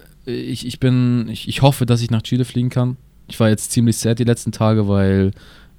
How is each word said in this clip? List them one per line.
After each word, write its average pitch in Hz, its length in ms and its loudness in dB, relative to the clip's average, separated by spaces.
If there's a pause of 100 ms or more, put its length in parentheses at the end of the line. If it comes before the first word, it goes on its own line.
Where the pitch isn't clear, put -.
(260)
ich, 123 400 -8
ich 120 140 -10
bin, 123 500 2
ich, - 180 -10
ich - 140 -6
hoffe, 135 240 4
dass 117 160 2
ich 120 100 -4
nach 113 100 0
Chile 123 240 -2
fliegen 123 240 -4
kann. 127 280 -2 (300)
Ich - 120 -10
war 110 100 4
jetzt - 220 -2
ziemlich 117 260 2
sad 117 220 -2
die 123 60 -2
letzten 117 260 0
Tage, 110 360 0
weil, 98 440 2 (480)